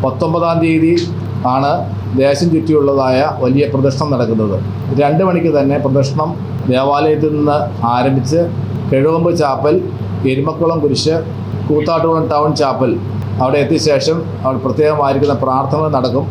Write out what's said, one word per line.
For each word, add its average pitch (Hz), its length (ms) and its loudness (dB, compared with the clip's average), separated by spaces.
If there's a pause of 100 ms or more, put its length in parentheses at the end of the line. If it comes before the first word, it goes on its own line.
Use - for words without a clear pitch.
പത്തൊമ്പതാം 165 600 0
തീയതി 160 300 2 (600)
ആണ് 139 180 2 (500)
ദേശം 143 320 2
ചുറ്റിയുള്ളതായ 139 680 2 (240)
വലിയ 135 200 4 (100)
പ്രദക്ഷിണം 139 420 0
നടക്കുന്നത്. 110 400 0 (460)
രണ്ട് 156 280 2
മണിക്ക് 165 280 2
തന്നെ 139 280 2
പ്രദക്ഷിണം 143 460 0 (420)
ദേവാലയത്തിൽ 147 640 2
നിന്ന് 147 200 2 (360)
ആരംഭിച്ച് 135 460 0 (500)
കിഴവമ്പ് 165 500 2
ചാപ്പൽ, 147 340 2 (560)
എരുമക്കുളം 156 540 0
കുരിശ്, 143 300 0 (520)
കൂത്താട്ടുകുളം 160 640 0
ടൗൺ 151 200 2 (100)
ചാപ്പൽ 156 300 0 (520)
അവിടെ 147 220 2
എത്തിയ 151 240 0
ശേഷം 151 280 2 (280)
അവിടെ 131 200 0
പ്രത്യേകമായിരിക്കുന്ന 143 760 0
പ്രാർത്ഥന 135 540 0
നടക്കും. 123 340 0